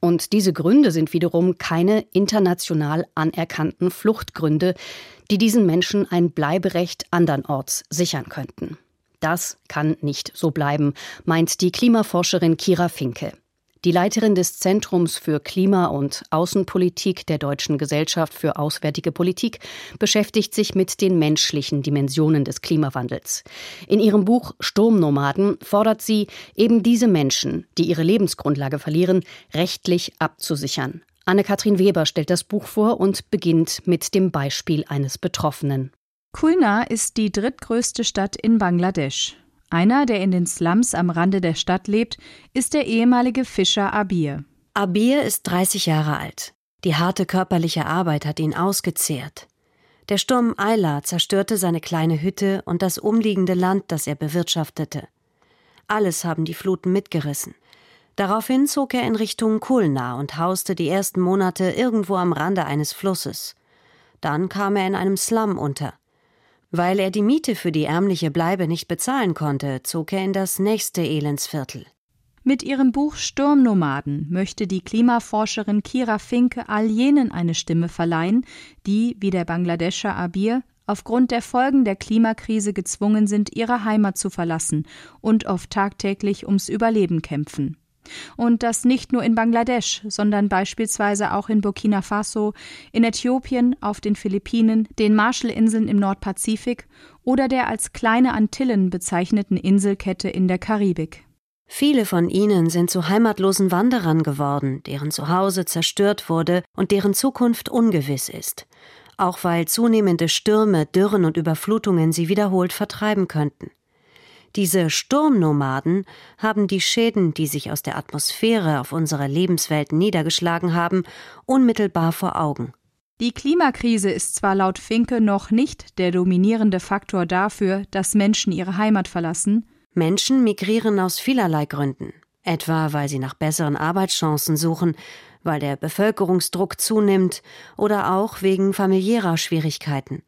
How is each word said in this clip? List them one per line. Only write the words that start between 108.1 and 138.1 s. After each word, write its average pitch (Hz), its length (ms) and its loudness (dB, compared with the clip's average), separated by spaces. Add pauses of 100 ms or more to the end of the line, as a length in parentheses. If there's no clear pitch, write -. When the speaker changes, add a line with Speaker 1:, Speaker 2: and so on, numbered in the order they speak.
Speaker 3:
ist. - 380 -12 (500)
Auch 180 280 -2
weil 170 200 2
zunehmende 202 640 2
Stürme, 214 560 2
Dürren 196 400 2
und 160 140 0
Überflutungen 170 760 0
sie 160 160 -2
wiederholt 190 460 0
vertreiben 208 540 -2
könnten. - 420 -4 (840)
Diese 180 320 2
Sturmnomaden 165 1160 2 (340)
haben 208 300 0
die 185 120 -2
Schäden, 220 540 2
die 156 140 -2
sich - 240 -6
aus 147 100 -6
der - 160 -6
Atmosphäre 170 800 0
auf 123 140 -6
unsere 147 340 -2
Lebenswelt 160 640 0
niedergeschlagen 170 840 0
haben, 175 280 0 (420)
unmittelbar 220 680 2
vor - 280 -4
Augen. 135 320 -4 (480)
Speaker 2:
Die 233 120 0
Klimakrise 240 800 0
ist - 240 -6
zwar 196 180 0
laut 190 240 0
Finke 233 420 0
noch 202 300 0
nicht - 480 -2
der 180 140 0
dominierende 185 640 2
Faktor 196 480 -4
dafür, 190 640 -2
dass 190 240 -4
Menschen 208 380 2
ihre 180 240 -4
Heimat 208 320 2
verlassen. 180 580 -2 (260)
Speaker 3:
Menschen 196 520 2
migrieren 214 560 0
aus 185 180 -2
vielerlei 175 480 0
Gründen. 143 460 -4 (320)
Etwa, 160 480 0
weil 147 160 -2
sie 143 100 -4
nach 131 160 -6
besseren 156 420 -2
Arbeitschancen 165 800 0
suchen, 165 380 0 (480)
weil 156 160 -2
der 139 160 -4
Bevölkerungsdruck 185 1080 -2
zunimmt 196 640 2 (340)
oder 202 360 0